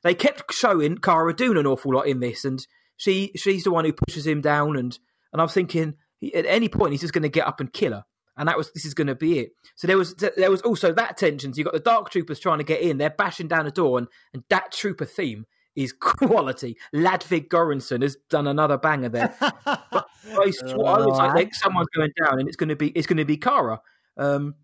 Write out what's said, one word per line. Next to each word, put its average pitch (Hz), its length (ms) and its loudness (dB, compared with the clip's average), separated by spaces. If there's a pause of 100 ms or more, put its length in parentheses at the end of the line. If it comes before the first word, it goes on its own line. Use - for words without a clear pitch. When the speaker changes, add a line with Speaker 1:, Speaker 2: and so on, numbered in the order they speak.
Speaker 1:
they 175 120 4
kept - 380 -2
showing 175 460 2
Cara 165 360 2
Dune 233 220 2
an 143 100 2
awful 135 260 0
lot 135 140 2
in 131 140 0
this, 120 240 -6
and 131 200 -6 (300)
she, 196 400 0
she's 185 300 0
the 190 60 2
one 170 140 2
who 156 80 2
pushes - 320 -4
him 151 160 0
down, 147 360 2
and, 123 200 -4 (360)
and 156 80 0
I'm 165 80 2
thinking, 165 460 -2 (240)
he, - 140 -10
at 165 120 0
any 220 240 2
point 185 240 0
he's 143 80 -4
just 160 120 -6
gonna 156 160 0
get 156 180 0
up - 120 -6
and 131 120 -8
kill 156 220 0
her. 101 120 -12 (300)
And 147 140 -2
that 160 80 0
was, 151 160 -6
this 151 100 -12
is 147 120 -10
gonna 143 180 0
be 160 240 0
it. 120 140 -6 (240)
So - 100 -10
there 185 120 4
was, 180 180 0
th-, - 200 -2
there 185 140 4
was 190 140 2
also 196 300 2
that 226 240 -2
tension. 143 360 0
So 139 60 -8
you 151 40 0
got - 100 -4
the 160 60 0
Dark 226 300 2
Troopers 160 300 -4
trying 165 180 0
to 151 60 -2
get 156 180 -2
in. 160 160 0
They're 147 140 0
bashing 180 360 -4
down 160 180 0
the 147 60 -6
door, 139 280 2
and, 120 80 -6 (260)
and 131 160 -14
that 190 220 0
trooper 175 340 -6
theme 113 400 -6 (300)
is 135 180 -4
<laughs> - 60 -20
quality. 135 760 0 (180)
Ludwig 170 560 0
Göransson 143 520 0
has 139 140 0 (160)
done 147 160 2
another 143 320 2
banger 139 300 0
there. 120 300 -2
Speaker 2:
<laughs> - 260 -2 (720)
Speaker 1:
But 196 100 6
I, - 20 4
s-, - 140 -2 (120)
what 196 280 2
I - 40 2
was - 140 2
like, 135 140 2
Speaker 2:
Right. 185 220 2
Speaker 1:
"Someone's 185 400 0
going 156 160 0 (120)
down, 135 160 2
and 139 80 -2
it's - 80 -10
gonna 156 200 -2
be, 147 160 -2
it's 147 160 -2
gonna 156 180 2
be 147 120 0
Cara." 151 440 0 (360)
Um, 143 460 -2